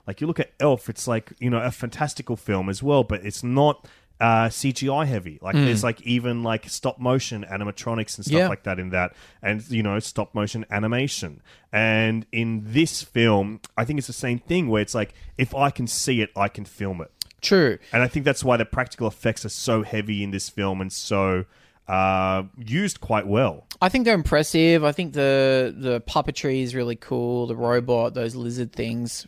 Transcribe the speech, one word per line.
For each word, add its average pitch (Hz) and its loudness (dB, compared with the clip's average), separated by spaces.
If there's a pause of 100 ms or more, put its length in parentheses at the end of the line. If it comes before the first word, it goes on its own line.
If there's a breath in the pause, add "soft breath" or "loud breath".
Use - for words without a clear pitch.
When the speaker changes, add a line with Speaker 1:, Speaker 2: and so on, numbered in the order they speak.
Speaker 1:
Like, 98 -8
you 151 -2
look 165 -4
at - -2 (100)
Elf, 139 2
it's - -6
like, 113 -2
you 123 0
know, 117 2
a 120 -2
fantastical 120 -6
film 95 -2
as 98 -4
well, 139 4
but 98 -4
it's - -8
not, 135 2 (360 soft breath)
uh, 113 4
C 135 -2
G 131 -4
I 143 0
heavy. 90 -4
Like, 92 -4
Speaker 2:
Mm. 143 4
Speaker 1:
there's, 113 2
like, 117 -2
even, 120 -2
like, 113 -4
stop - -6
motion 123 0
animatronics 104 -6
and 101 -10
stuff 147 0
Speaker 2:
Yeah. 185 4
Speaker 1:
like 104 -4
that 92 -4
in 92 -6
that, 90 -2 (280 soft breath)
and, 107 -2
you 113 0
know, 104 0
stop - -6
motion 107 -4
animation. 110 -4 (320 soft breath)
And 110 2
in 113 -2
this 139 0
film, 107 2 (180)
I 113 0
think 135 -2
it's 135 -6
the 123 -10
same 120 -4
thing 170 0
where 107 2
it's 104 -4
like, 107 -4 (240 soft breath)
if 123 0
I 139 2
can 127 -6
see 127 0
it, 127 -2
I 101 0
can 104 -8
film 95 -8
it. 78 -12 (300)
Speaker 2:
True. 151 4 (160 loud breath)
Speaker 1:
And 120 4
I 127 2
think 139 -2
that's 139 2
why 127 4
the 113 2
practical - -4
effects - -2
are 107 -6
so 110 0
heavy 104 -4
in 98 -4
this 98 -4
film 98 -2
and 95 -6
so, 95 0 (440 soft breath)
uh, 95 2 (140)
used 127 -4
quite 107 0
well. 101 0 (160)
Speaker 2:
I 185 4
think 247 0
they're 226 4
impressive. 160 4
I 147 4
think 151 -4
the, 135 4
the 123 -2
puppetry 135 0
is 123 -4
really 120 -2
cool. 120 -2
The 120 -4
robot, 120 2
those 120 -4
lizard 120 -6
things, 117 -6